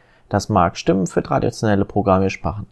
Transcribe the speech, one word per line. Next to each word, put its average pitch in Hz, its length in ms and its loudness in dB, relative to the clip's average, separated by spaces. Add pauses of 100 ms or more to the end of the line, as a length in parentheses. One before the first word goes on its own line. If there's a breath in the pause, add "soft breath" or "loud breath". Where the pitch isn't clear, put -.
(280 soft breath)
Das 101 200 0
mag 92 280 2
stimmen 180 320 0
für - 160 -2
traditionelle 104 640 0
Programmiersprachen. 95 840 0